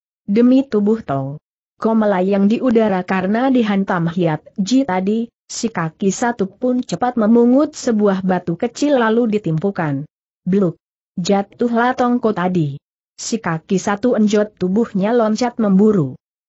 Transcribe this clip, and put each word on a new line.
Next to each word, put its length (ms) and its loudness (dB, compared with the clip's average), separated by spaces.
Demi 400 4
tubuh 320 0
Tong 400 -6
Ko 160 0
melayang 560 2
di 80 0
udara 480 0
karena 480 0
dihantam 560 0
Hiat 320 -2
Ji 240 0
tadi, 480 -2
si 240 -6
kaki 400 -4
satu 400 -2
pun 320 -2
cepat 320 -4
memungut 640 4
sebuah 480 0
batu 320 -2
kecil 400 0
lalu 400 0
ditimpukan. 640 -4
Bluk! 320 0
Jatuhlah 760 0
Tong 240 0
Ko 160 -2
tadi. 480 -2
Si 240 -8
kaki 400 -4
satu 400 -2
enjot 400 0
tubuhnya 560 -2
loncat 480 0
memburu. 560 2